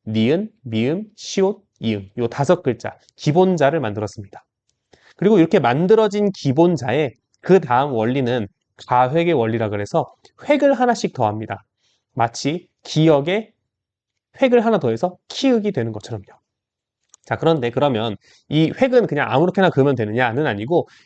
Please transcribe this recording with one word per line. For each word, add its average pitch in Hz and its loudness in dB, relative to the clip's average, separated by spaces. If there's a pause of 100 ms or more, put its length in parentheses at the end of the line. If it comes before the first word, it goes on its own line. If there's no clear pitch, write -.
니은, 123 0 (120)
미음, 127 -4 (100)
시옷, 196 -4 (180)
이응 104 -6
요 117 -2
다섯 143 0
글자 - -6 (180)
기본자를 165 2
만들었습니다. 104 -8 (720)
그리고 185 4
이렇게 165 4
만들어진 196 2
기본자에 139 0 (300)
그 185 4
다음 135 0
원리는 120 0 (400)
가획의 147 2
원리라 113 0
그래서 104 -4 (360)
획을 285 4
하나씩 226 -2
더합니다. 107 -4 (500)
마치 135 -4 (160)
기역에 160 0 (880)
획을 240 4
하나 226 2
더해서 127 -2 (100)
키읔이 226 0
되는 117 -4
것처럼요. 107 -12 (1040)
자, 113 -4
그런데 151 0
그러면 117 -2 (320)
이 151 2
획은 247 2
그냥 143 -2
아무렇게나 175 2
그으면 139 2
되느냐는 117 -2
아니고 127 -2 (180)